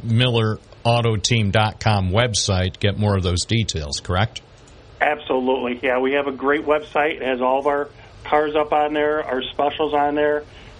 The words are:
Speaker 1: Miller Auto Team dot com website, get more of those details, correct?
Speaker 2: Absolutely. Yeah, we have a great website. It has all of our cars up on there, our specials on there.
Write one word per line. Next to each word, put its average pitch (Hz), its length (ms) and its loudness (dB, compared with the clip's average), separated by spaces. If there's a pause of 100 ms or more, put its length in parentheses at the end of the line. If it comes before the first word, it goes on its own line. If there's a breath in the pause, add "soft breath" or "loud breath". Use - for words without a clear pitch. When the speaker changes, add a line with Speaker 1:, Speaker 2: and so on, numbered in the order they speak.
Speaker 1:
Miller 117 560 2 (260)
Auto 117 320 2
Team 104 340 0
dot 107 300 2
com 101 280 2
website, 98 680 0
get 101 180 0
more 104 180 2
of 95 80 0
those 90 220 0
details, 80 560 -4
correct? 92 400 -2 (600)
Speaker 2:
Absolutely. 131 800 -2
Yeah, 127 160 0
we 131 140 0
have 143 160 0
a 135 40 -6
great 135 320 -2
website. 151 520 0
It 123 100 -6
has 127 160 -2
all 131 160 2
of 131 80 -2
our 143 240 -2 (340 loud breath)
cars 151 320 0
up 151 160 0
on 151 220 2
there, 151 280 0
our 127 200 -4
specials 147 500 -2
on 147 220 0
there. 147 300 0 (360 loud breath)